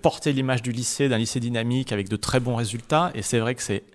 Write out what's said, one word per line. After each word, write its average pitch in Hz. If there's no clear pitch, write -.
porter 151
l'image 131
du 123
lycée, 127
d'un 117
lycée 113
dynamique 120
avec 101
de 107
très 131
bons 123
résultats. 117
Et 113
c'est 120
vrai 120
que -
c'est -